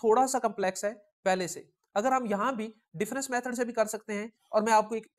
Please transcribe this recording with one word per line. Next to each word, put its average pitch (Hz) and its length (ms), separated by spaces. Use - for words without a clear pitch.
थोड़ा 233 240
सा 254 120
कॉम्प्लेक्स 202 460
है 214 80
पहले 185 220
से, - 220
अगर 247 180
हम 254 120
यहाँ 214 300
भी 220 180
डिफरेंस 247 360
मेथड 247 240
से 247 100
भी 233 80
कर 220 140
सकते 214 260
हैं 214 180
और 208 120
मैं 226 100
आपको 214 220
एक, 220 120